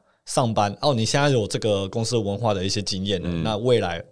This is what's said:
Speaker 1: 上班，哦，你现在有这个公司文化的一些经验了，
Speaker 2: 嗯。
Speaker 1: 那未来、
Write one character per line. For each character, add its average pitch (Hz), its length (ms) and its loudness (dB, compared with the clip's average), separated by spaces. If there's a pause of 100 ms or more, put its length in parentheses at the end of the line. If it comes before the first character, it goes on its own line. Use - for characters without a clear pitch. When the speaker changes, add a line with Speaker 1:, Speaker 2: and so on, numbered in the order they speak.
(240)
Speaker 1:
上 113 300 0
班， 101 260 2
哦， 143 140 2
你 110 100 0
现 143 160 0
在 147 100 4
有 110 180 2
这 - 100 -4
个 98 300 0
公 113 160 -4
司 117 120 -2
文 101 220 -2
化 113 160 0
的 90 100 -2
一 98 40 0
些 104 120 -2
经 95 240 -4
验 98 160 -2
了， 85 80 -4
Speaker 2:
嗯。 85 140 -2
Speaker 1:
那 107 140 -2
未 117 240 4
来、 85 180 -2 (140)